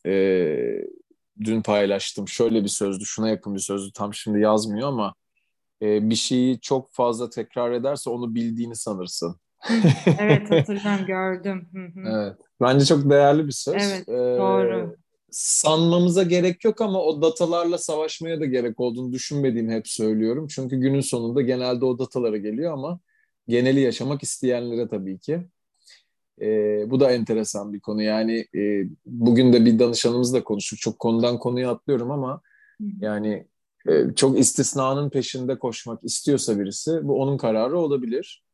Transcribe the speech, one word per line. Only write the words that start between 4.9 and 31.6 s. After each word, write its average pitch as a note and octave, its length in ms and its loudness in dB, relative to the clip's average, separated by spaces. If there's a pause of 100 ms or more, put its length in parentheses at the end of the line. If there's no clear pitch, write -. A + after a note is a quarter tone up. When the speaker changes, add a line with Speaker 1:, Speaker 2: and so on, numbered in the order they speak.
Speaker 1:
e, G#2+ 280 2
bir A2+ 60 2
şeyi B2+ 440 0
çok - 340 -4
fazla A#2+ 360 0
tekrar A#2+ 420 -4
ederse C3+ 380 -4
onu A#2+ 260 -6
bildiğini A#2 400 -4
sanırsın. F2+ 600 -6 (240)
Speaker 2:
Hı, - 140 -2 (460)
evet, G#3 320 2
hatırlıyorum, G3+ 540 0
gördüm. F#3 680 -4
Hı F3+ 260 -14
hı. F#3+ 100 -8
Speaker 1:
Evet. G#2 280 -4 (240)
Bence C3+ 240 6
çok C#3+ 240 4
değerli C#3+ 380 6
bir C#3 40 -6
söz. C#3+ 240 -4
Speaker 2:
Evet, G3+ 340 -2
Speaker 1:
Ee, B2 280 0
Speaker 2:
doğru. F#2 580 0 (360)
Speaker 1:
sanmamıza E3+ 920 2
gerek F3+ 420 2
yok A3 160 2
ama G3 200 0
o D#3 200 0
datalarla E3+ 560 0
savaşmaya D#3+ 640 -4
da D#3 60 -2
gerek B2 340 -2
olduğunu B2 340 -4
düşünmediğimi B2+ 600 -2
hep A2 140 -4
söylüyorum. A2 600 0
Çünkü C3+ 280 -6
günün C3+ 260 2
sonunda B2 400 -2
genelde B2+ 440 0
o B2 140 0
datalara A#2+ 380 -2
geliyor A2+ 360 -4
ama D3+ 260 -8 (480)
geneli B2+ 320 4
yaşamak C3+ 440 0
isteyenlere A#2+ 640 -2
tabii F#2+ 320 -8
ki. D#3+ 220 -4 (1000)
Ee, G#2+ 480 0
bu C3 100 2
da C3+ 120 6
enteresan G#2+ 600 -2
bir G2+ 60 -8
konu. G#2+ 220 -4
Yani, A2 440 -2 (100)
e, G2+ 280 0 (220)
bugün A#2+ 480 6
de A#2 120 8
bir A2+ 140 6
danışanımızla A#2+ 640 2
konuştuk. G#2 360 -6
Çok - 200 -6
konudan A#2+ 400 0
konuya B2 320 -2